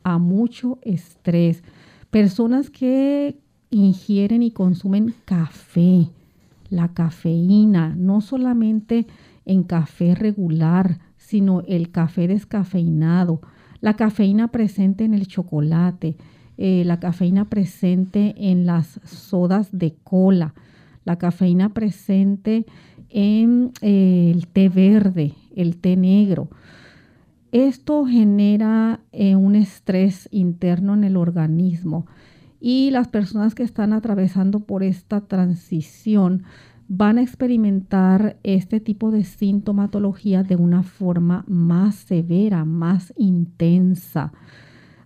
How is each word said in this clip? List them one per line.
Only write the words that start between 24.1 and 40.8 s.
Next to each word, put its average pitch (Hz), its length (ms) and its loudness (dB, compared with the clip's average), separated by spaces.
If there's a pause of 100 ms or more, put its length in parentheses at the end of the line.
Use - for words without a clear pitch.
el 175 140 -2
té 190 200 4
verde, 185 640 2 (220)
el 170 220 -2
té 185 180 0
negro? 190 540 2 (1000)
Esto 277 540 0
genera, 220 920 2 (120)
eh, 196 220 2
un 196 220 4
estrés 190 720 0
interno 180 640 -2
en 208 100 2
el 190 120 0
organismo 170 920 -2 (540)
y 262 300 0
las 247 180 -2
personas 214 460 -2
que - 80 -6
están 214 320 -2
atravesando 196 640 -2
por 196 220 -6
esta 190 400 -4
transición 180 1200 -2 (480)
van 208 260 2
a 254 40 2
experimentar 202 1200 0
este 196 380 -2
tipo 220 320 -4
de 214 100 0
sintomatología 202 1200 -2
de 190 140 -2
una 175 260 2